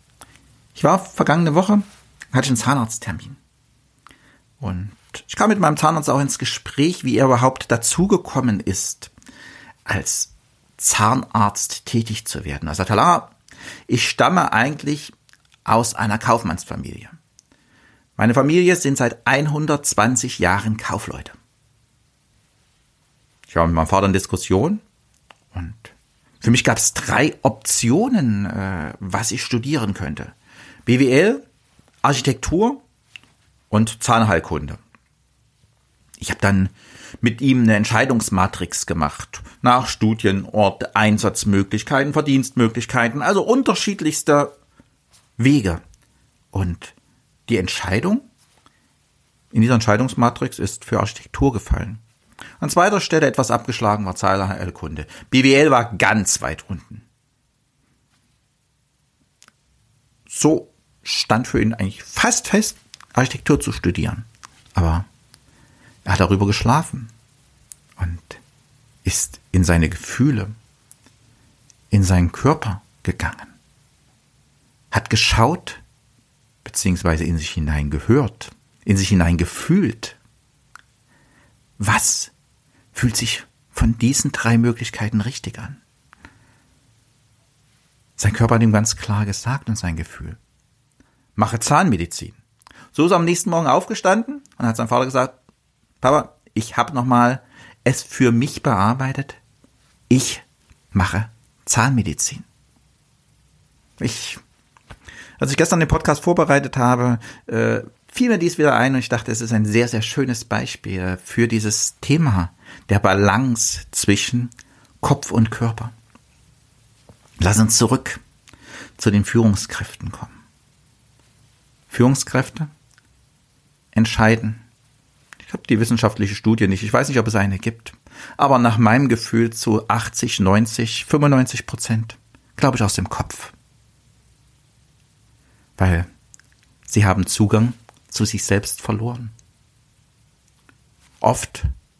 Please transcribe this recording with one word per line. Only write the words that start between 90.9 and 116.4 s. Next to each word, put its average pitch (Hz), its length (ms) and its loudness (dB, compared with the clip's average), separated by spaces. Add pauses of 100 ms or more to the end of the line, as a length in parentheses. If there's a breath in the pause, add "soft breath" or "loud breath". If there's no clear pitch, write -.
„Mache 107 240 -2
Zahnmedizin.“ 143 720 0 (600 loud breath)
So 156 120 2
ist 175 60 2
er 185 60 4
am 165 80 2
nächsten 170 240 0
Morgen 165 180 0
aufgestanden 208 760 0 (160)
und 120 80 -4
hat 113 100 0
seinem 110 120 -4
Vater 123 180 0
gesagt, 131 340 -2 (640)
„Papa, 139 340 0 (200)
ich - 220 -4
hab 120 160 -2
noch 123 120 -2
mal 123 380 2 (400 loud breath)
es 127 180 0
für 123 300 2
mich 117 320 0
bearbeitet. 131 720 -2 (760)
Ich - 340 0 (460)
mache 98 400 -2 (360)
Zahnmedizin.“ 117 800 0 (1600)
Ich, - 400 -8 (1000 loud breath)
als 135 120 -2
ich 139 60 -4
gestern 170 220 2
den 156 100 0
Podcast 156 340 0
vorbereitet 147 520 2
habe, 123 440 2 (260 loud breath)
äh, 113 360 -2 (300)
fiel 247 180 0
mir 208 100 2
dies 170 180 0
wieder 147 180 4
ein 127 180 2
und 127 60 2
ich 117 100 -6
dachte, 117 220 -2
es 113 100 -4
ist 117 120 -4
ein 107 120 4
sehr, 113 220 2
sehr 113 140 -2
schönes 127 420 -4
Beispiel 95 800 -6
für 117 240 0
dieses 110 540 -2
Thema 131 500 0 (380 loud breath)
der 98 80 4
Balance 101 920 2
zwischen 120 580 0 (520 soft breath)
Kopf - 280 -2
und 110 220 2
Körper. 113 420 -6 (1500)